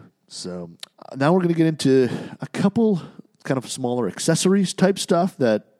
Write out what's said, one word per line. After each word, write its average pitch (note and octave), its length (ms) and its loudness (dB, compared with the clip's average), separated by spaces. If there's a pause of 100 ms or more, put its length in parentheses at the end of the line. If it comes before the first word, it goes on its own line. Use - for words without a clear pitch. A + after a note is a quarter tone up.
(280)
So, F2+ 420 -12 (300)
uh, - 160 -18
now C#3+ 160 2
we're F#3 80 4
gonna E3+ 140 0
get D#3+ 120 2
into C3+ 420 2 (320)
a D3 60 -10
couple G3+ 560 0 (400)
kind C3 160 -2
of A#2 100 -10
smaller B2 380 -2
accessories F3+ 680 0
type F#3+ 280 2
stuff F3+ 380 0
that, A2 280 0 (140)